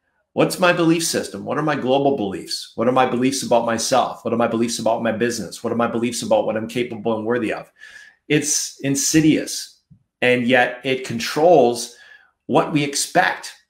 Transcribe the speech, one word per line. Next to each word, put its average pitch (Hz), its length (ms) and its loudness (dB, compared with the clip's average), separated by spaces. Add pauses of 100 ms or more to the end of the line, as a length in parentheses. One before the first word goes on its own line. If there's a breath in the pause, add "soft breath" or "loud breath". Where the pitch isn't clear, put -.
(320)
"What's - 260 0
my 175 140 4
belief 165 320 2
system? 101 400 -4
What 110 140 -4
are 147 40 -2
my 151 140 -2
global 135 400 0
beliefs? 95 580 -8
What 113 140 0
are 127 40 2
my 131 140 4
beliefs 123 380 -2
about 117 220 2
myself? 117 580 0
What 113 100 -2
are 113 40 -2
my 117 100 2
beliefs 117 320 -2
about 113 240 0
my 113 80 0
business? 113 500 -4
What 113 100 -4
are 117 40 -2
my 117 100 2
beliefs 117 360 -4
about 107 220 2
what 107 120 -2
I'm 110 100 -4
capable 113 500 -4
and 107 80 -6
worthy 113 280 -2
of?" - 180 -10 (560 loud breath)
It's - 540 -2
insidious, 139 1000 0 (420)
and 123 240 2
yet 123 380 2
it 131 200 -2
controls 120 920 2 (500 loud breath)
what 147 260 0
we 147 120 2
expect, - 680 -2 (180)